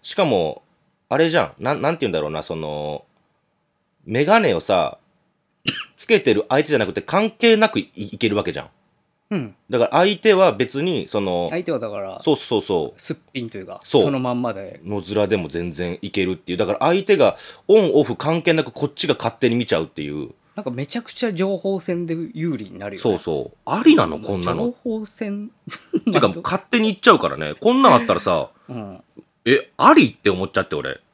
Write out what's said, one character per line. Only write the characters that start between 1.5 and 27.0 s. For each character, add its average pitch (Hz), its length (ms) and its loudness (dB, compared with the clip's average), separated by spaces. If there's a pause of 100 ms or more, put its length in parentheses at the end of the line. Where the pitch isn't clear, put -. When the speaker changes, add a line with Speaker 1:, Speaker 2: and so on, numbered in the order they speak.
Speaker 1:
な 127 140 -2
ん、 - 100 -4
な 151 80 2
ん 165 60 -4
て - 40 -18
言 123 60 0
う - 20 0
ん 85 40 -2
だ 78 80 0
ろ 76 80 -4
う - 20 -6
な、 78 100 -6
そ 82 140 -8
の、 76 500 -8 (1000)
メ 127 200 0
ガ 214 140 4
ネ 143 160 2
を 80 60 -2
さ、 87 360 0 (1000)
つ - 100 -14
け 220 120 6
て 113 140 2
る 104 160 0
相 143 140 2
手 151 60 -4
じ 147 60 2
ゃ 120 40 2
な 101 80 0
く 90 60 -8
て 95 100 -6
関 208 260 0
係 226 260 4
な 214 140 4
く 120 100 -2
い-、 - 160 -8
い 101 220 -10
け 110 120 0
る 104 60 0
わ 101 80 0
け 87 100 -4
じ 71 60 -8
ゃ - 40 -12
ん。 - 60 -20 (600)
Speaker 2:
う 208 60 -4
ん。 120 200 -6 (140)
Speaker 1:
だ 127 80 0
か 113 80 4
ら - 60 -4
相 180 280 2
手 220 140 6
は 185 200 6
別 127 280 -4
に、 165 280 -2
そ 107 100 -2
の、 90 300 -2
Speaker 2:
相 175 160 -6
手 170 60 -4
は 131 80 -2
だ 110 100 -8
か 101 80 -10
ら、 95 260 -10
Speaker 1:
そ 156 100 4
う - 20 4
そ 113 240 -2
う - 20 0
そ 80 360 -2
う。 - 40 -16
Speaker 2:
す - 120 -10
っ - 40 -10 (160)
ぴ 123 100 -8
ん 113 60 -10
と 107 80 -14
い 95 40 -12
う 95 40 -14
か、 95 180 -16
Speaker 1:
そ 139 160 2
う。 104 40 6
Speaker 2:
そ 143 80 2
の 135 80 -2
ま 127 120 -2
ん 123 100 -2
ま 120 120 -4
で。 98 320 -12
Speaker 1:
の 101 160 -4
面 101 260 0
で 104 100 2
も 82 120 -4
全 85 220 -6
然 87 300 -6
い 98 100 -10
け 95 140 0
る 92 80 -2
っ - 40 -4
て - 140 -12
い 92 40 -2
う。 - 20 -6
だ 104 80 0
か - 80 -4
ら - 60 -4
相 175 240 2
手 196 140 2
が 117 200 4 (300)
オ 208 100 8
ン 180 160 4
オ 143 100 6
フ 113 120 -2
関 160 260 -2
係 170 120 0
な 156 100 0
く 120 80 -8
こ - 140 -4
っ 143 80 -8
ち - 140 -4
が 143 80 2
勝 - 200 -4
手 123 140 2
に 117 60 2
見 120 100 0
ち - 100 0
ゃ 80 40 0
う 82 40 -2
っ 80 40 -6
て - 140 -12
い 73 80 -6
う。 73 200 -8 (260)
Speaker 2:
な 208 60 -10
ん - 20 -14
か 131 80 -6
め 131 160 -6
ち - 100 -8
ゃ 240 60 -4
く - 80 -20
ち - 140 -6
ゃ 214 80 -2
情 190 240 -2
報 196 220 -4
戦 175 280 -6
で 165 80 -4 (180)
有 156 240 -4
利 107 80 -10
に 92 140 -16
な 101 100 -8
る 98 60 -10
よ - 20 -12
ね。 - 60 -12
Speaker 1:
そ 104 120 2
う 85 40 -6
そ 73 340 -4
う。 - 120 -20
あ 175 200 -2
り 311 100 8
な - 120 4
の？ - 120 -4
こ - 180 -4
ん 127 40 -4
な 170 140 0
の。 240 180 -2 (100)
Speaker 2:
情 220 160 -4
報 214 60 -10
戦。 208 460 -10 (600)
Speaker 1:
て 156 80 4
か、 104 140 4
Speaker 2:
<laughs> 170 80 -10
Speaker 1:
勝 - 300 -4
手 240 80 2
に 220 80 4
行 202 100 -2
っ - 20 -20
ち 240 100 2